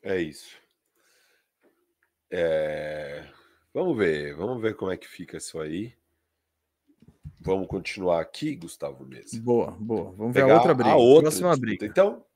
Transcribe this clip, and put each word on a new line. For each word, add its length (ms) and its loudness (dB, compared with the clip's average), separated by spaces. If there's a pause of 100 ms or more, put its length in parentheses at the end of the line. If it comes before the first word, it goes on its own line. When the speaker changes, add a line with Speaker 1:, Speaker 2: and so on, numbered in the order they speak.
Speaker 1:
É 180 -4
isso. 360 -10 (1700)
É... 960 -6 (440)
Vamos 240 -4
ver, 380 0
vamos 260 -8
ver 140 -2
como 160 -6
é 60 -4
que 100 -18
fica 300 -18
isso 240 -12
aí. 320 -8 (1500)
Vamos 300 -4
continuar 540 -2
aqui, 340 -8
Gustavo 480 -14
Mesa. 360 -16
Speaker 2:
Boa, 320 0
boa. 400 -6
Vamos 220 -6
ver 60 2
a 40 4
Speaker 1:
Pegar 120 8
Speaker 2:
outra 180 6
briga. 160 2
Speaker 1:
a 60 6
outra 260 10
Speaker 2:
Próxima 280 0
Speaker 1:
disputa. 160 0
Speaker 2:
briga. 200 -4
Speaker 1:
Então, 380 2 (120)